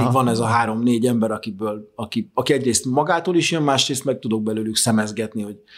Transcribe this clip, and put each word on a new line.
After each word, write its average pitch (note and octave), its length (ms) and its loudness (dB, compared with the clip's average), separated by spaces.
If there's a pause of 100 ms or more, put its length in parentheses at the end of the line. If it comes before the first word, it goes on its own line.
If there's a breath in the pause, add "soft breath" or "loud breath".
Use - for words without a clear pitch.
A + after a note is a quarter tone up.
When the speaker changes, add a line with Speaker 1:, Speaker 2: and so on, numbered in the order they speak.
Speaker 1:
Aha. B2 40 2
Speaker 2:
van B2+ 160 4
ez A#2 120 0
a A#2 60 0
három-négy A2+ 600 2
ember, A2+ 260 2
akiből, G#2+ 640 -6
aki, A2 380 -6
aki C3 200 0
egyrészt B2 320 0
magától E3+ 500 0
is D#3+ 160 2
jön, E3 120 0
másrészt C3+ 420 0
meg B2+ 140 -2
tudok A2 240 -2
belőlük A2 320 -2
szemezgetni, G#2+ 640 0
hogy G#2 140 -8 (220 loud breath)